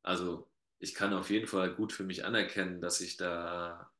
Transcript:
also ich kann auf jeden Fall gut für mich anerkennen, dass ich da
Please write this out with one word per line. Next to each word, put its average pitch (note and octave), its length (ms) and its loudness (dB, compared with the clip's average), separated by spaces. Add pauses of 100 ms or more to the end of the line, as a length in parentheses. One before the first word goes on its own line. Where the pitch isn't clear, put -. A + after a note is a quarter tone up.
also F2 480 0 (300)
ich - 160 -8
kann G2+ 180 2
auf F#2+ 160 0
jeden G#2+ 180 4
Fall F#2 280 2
gut G#2+ 180 0
für G2+ 100 -4
mich F#2 220 -4
anerkennen, F#2 560 0
dass F2 200 2
ich E2+ 160 -6
da E2+ 840 -4